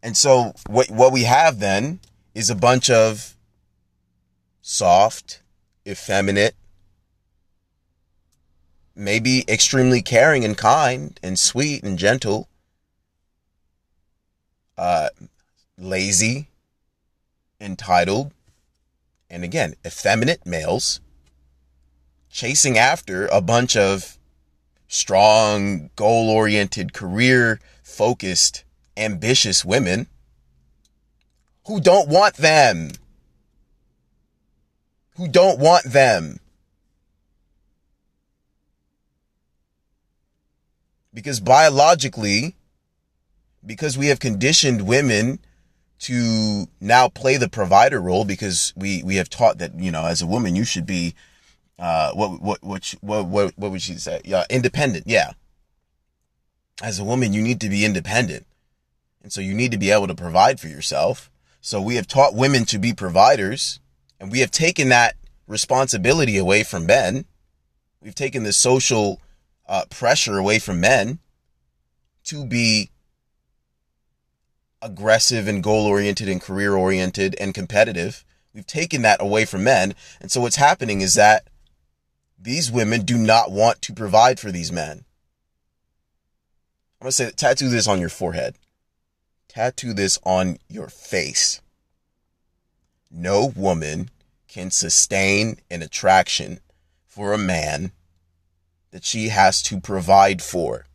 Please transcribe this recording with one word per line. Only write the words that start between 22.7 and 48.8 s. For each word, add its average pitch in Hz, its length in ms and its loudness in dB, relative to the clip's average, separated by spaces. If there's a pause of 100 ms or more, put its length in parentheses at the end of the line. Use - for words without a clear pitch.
after 127 480 0
a 101 160 2
bunch 117 340 0
of 98 440 0 (680)
strong, 101 1080 2
goal-oriented, 107 1000 0
career-focused, 113 1700 -2 (360)
ambitious 107 680 -2
women 104 420 0 (1600)
who 208 140 -4
don't 180 260 6
want 185 280 4
them. 131 540 2 (2250)
Who 175 100 -8
don't 175 320 6
want 165 240 6
them. 117 560 2 (4000)
Because 117 280 -6
biologically, 139 1120 4 (1120)
because 127 320 -8
we 139 100 0
have 139 140 2
conditioned 120 640 0
women 123 520 0 (600)
to 110 680 -2 (120)
now 120 300 4
play 135 260 -2
the 120 140 -2
provider 107 500 2
role, 90 240 -2
because 98 540 -6
we, 95 260 -6